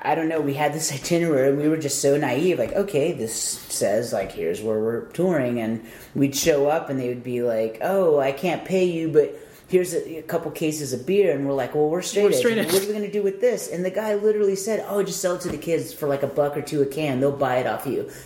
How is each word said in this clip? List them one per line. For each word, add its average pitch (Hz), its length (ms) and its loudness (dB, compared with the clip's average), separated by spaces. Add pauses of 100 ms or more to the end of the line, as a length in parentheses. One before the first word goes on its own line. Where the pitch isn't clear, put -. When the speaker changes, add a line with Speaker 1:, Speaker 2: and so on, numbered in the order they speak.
Speaker 1:
I 151 120 2
don't 160 140 0
know, 160 100 0
we 143 140 0
had 147 200 0
this 156 180 -4
<laughs> 135 80 -6
itinerary, 160 500 2
and 143 80 2
we 147 100 0
were 160 100 4
just 143 240 -4
so 143 160 4
naive, 147 420 2
like, 113 140 -2
"Okay, 170 380 0
this 117 220 -6
says, 117 800 -2
like, 98 180 -2
here's 87 300 -2
where 110 180 0
we're 113 280 -2
touring," 143 520 0
and 113 240 -4 (320)
we'd 139 200 2
show 143 320 4
up, 156 220 0
and 131 100 -2
they 123 100 -2
would 123 140 -8
be 123 180 -4
like, 113 400 0
"Oh, 175 380 4
I 135 120 2
can't 156 320 -4
pay 185 220 2
you, 165 240 0
but 147 260 4 (320)
here's 180 260 2
a, 160 260 -4
a - 20 -10
couple 160 300 -4
cases 151 420 -4
of 120 120 -6
beer," 190 280 4
and 139 140 0
we're 139 60 0
like, 127 220 -2
"Well, 151 140 4
we're 175 120 0
straight 202 220 0
Speaker 2:
We're 202 60 6
Speaker 1:
edge. 160 80 4
Speaker 2:
straight 226 220 2
edge. 165 140 0
Speaker 1:
What 196 100 2
are 202 40 -4
we 208 60 -2
gonna 208 180 -4
do 208 120 0
with 190 180 -2
this?" 220 300 0
And 175 120 -4
the 185 60 -2
guy 214 260 -2
literally 208 400 2
said, 214 320 -4
"Oh, 202 160 0
just 175 160 -4
sell 180 160 0
it 180 60 -8
to 175 80 -6
the 147 80 -4
kids 160 360 -2
for, - 140 -4
like, 139 160 0
a - 40 0
buck 143 300 0
or 147 40 -2
two 151 200 -2
a 135 40 4
can. 143 360 -2
They'll 139 100 4
buy 127 260 0
it 123 100 0
off 110 200 -4
you, 104 200 -2 (180)